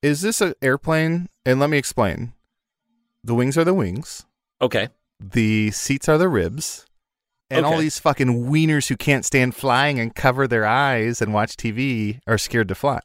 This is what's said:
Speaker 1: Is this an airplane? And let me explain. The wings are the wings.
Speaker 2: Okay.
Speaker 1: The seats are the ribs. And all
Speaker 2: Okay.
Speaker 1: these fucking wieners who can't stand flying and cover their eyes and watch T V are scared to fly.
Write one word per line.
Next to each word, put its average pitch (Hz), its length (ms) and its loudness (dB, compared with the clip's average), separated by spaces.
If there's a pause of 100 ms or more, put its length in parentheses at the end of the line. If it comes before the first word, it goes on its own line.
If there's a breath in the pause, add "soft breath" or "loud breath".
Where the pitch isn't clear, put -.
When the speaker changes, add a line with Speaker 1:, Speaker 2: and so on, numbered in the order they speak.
Speaker 1:
Is 147 180 2
this 220 200 -2
an 180 200 0
airplane? 160 680 0 (180)
And 131 120 4
let 143 100 2
me 151 100 2
explain. 113 540 -2 (880)
The 113 100 -2
wings 127 240 2
are 165 60 4
the 180 100 4
wings. 110 520 -4 (360)
Speaker 2:
Okay. 113 280 0 (300)
Speaker 1:
The 107 520 0
seats - 360 -4
are 156 100 4
the 180 120 2
ribs. 110 560 -4 (640)
And 160 160 0
all 156 80 2
Speaker 2:
Okay. 160 100 0
Speaker 1:
these 151 160 -4
fucking 127 500 0
wieners 156 400 2
who 127 80 -2
can't 135 280 0
stand 127 300 0
flying 135 440 0
and 113 160 -4
cover 135 320 0
their 113 180 0
eyes 120 560 0
and 107 120 -2
watch 107 240 -2
T 120 140 -4
V 117 560 -4
are 113 120 2
scared 113 300 0
to 95 60 -2
fly. 139 300 -2